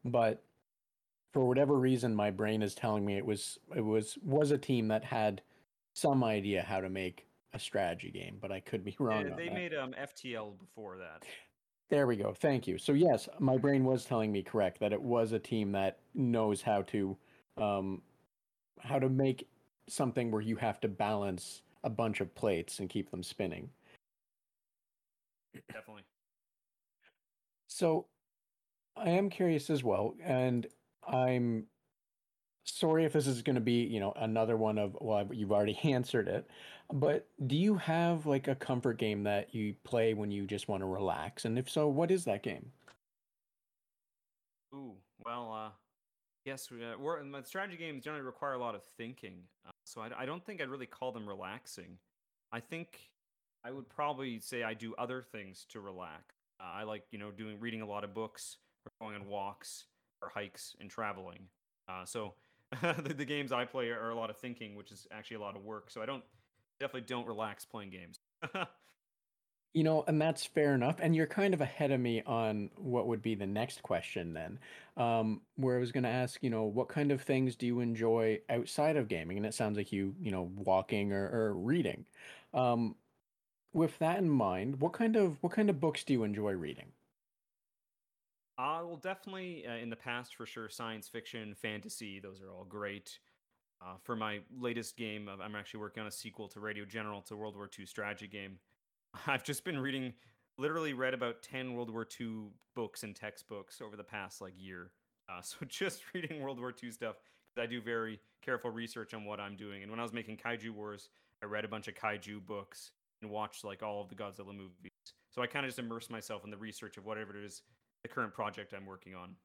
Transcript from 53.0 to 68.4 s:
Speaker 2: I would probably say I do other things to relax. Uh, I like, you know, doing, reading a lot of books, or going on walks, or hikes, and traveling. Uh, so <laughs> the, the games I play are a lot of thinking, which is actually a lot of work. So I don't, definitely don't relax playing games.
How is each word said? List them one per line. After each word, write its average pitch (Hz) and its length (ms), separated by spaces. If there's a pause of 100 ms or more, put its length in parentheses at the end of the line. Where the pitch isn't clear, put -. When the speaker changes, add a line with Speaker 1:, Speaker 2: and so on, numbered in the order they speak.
Speaker 2:
I 120 80
would 135 180
probably 135 500
say 120 240
I 113 120
do 110 200
other 123 260
things 98 480
to 110 120
relax. 90 540 (240)
Uh, 95 60
I 92 180
like, 107 280
you 107 80
know, 104 120
doing, 107 280
reading 113 220
a 107 60
lot 104 160
of 101 100
books, - 440 (280)
or 107 60 (100)
going 107 200
on 98 60
walks, 101 580 (360)
or - 80
hikes, - 500
and 101 100
traveling. 95 600 (380)
Uh, 92 180
so 104 300 (360)
<laughs> 123 100
the, 160 340
the 139 100
games 143 260
I 123 140
play 123 240
are 117 220
a 117 40
lot 113 140
of 107 80
thinking, 120 380
which 101 160
is - 200
actually 107 260
a 104 40
lot 101 140
of 98 80
work. 107 280
So 117 100
I 110 60
don't, 135 160 (560)
definitely 131 280
don't 120 200
relax 107 380
playing 101 260
games. 90 280 (240)